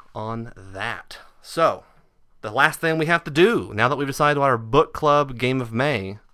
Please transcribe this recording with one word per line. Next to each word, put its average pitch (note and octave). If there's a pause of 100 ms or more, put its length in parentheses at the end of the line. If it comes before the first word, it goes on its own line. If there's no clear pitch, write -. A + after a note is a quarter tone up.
(140)
on A2+
that. G2 (240)
So, D3 (560)
the G#2+
last C#3
thing D#3+
we D#3
have E3+
to E3
do, D#3
now A2
that C#3
we've C#3
decided D3
what C#3
our B2+
book A2+
club C#3+
game B2+
of A2+
May, A2+ (160)